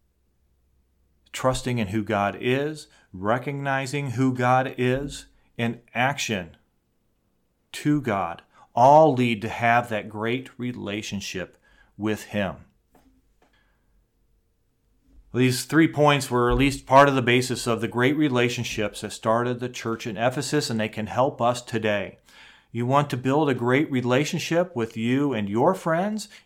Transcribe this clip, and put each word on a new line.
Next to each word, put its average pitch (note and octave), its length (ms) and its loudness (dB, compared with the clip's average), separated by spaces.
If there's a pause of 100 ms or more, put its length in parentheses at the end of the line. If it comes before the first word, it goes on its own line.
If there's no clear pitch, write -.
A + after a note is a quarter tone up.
(1300)
Trusting B2+ 460 -2
in G#2+ 100 -2
who G#2+ 140 -2
God G2+ 360 0
is, C#3+ 500 -4 (220)
recognizing C3+ 1000 -4
who B2+ 240 0
God B2+ 420 2
is, B2+ 500 -2 (300)
and A#2 240 -4 (140)
action A#2 640 -2 (1160)
to D3 280 0
God G2 420 -4 (320)
all D3 380 8
lead A#2+ 300 0
to A2+ 60 -6
have A#2 420 2
that G#2 180 -4
great A#2 400 -6 (100)
relationship G2+ 1000 -8 (400)
with G#2 260 -2
Him. F#2+ 320 -4 (2750)
These B2+ 320 0
three D#3+ 200 4
points C#3+ 440 2
were A#2+ 200 2
at A#2+ 60 2
least C3+ 300 0
part C#3 220 8
of C3+ 60 0
the C3+ 80 0
basis B2 440 0
of A#2 140 0
the A2+ 80 -4
great B2+ 280 0
relationships A#2+ 840 -2
that G#2 100 -8
started A#2+ 480 -2
the B2 80 -6
church A2+ 380 -8
in A2 100 -8
Ephesus, C3 540 -2
and A2+ 100 -2
they A2 80 0
can G#2+ 200 -6
help C3 340 0
us A#2+ 180 0
today. G#2 580 -2 (540)
You A#2+ 140 -4
want C#3+ 240 2
to C3+ 60 -2
build C#3 340 2
a C3 40 2
great B2+ 360 0
relationship D3 840 0
with A2+ 220 -4
you B2+ 380 0
and G#2 140 -2
your B2+ 260 2
friends, F#3 540 -2 (180)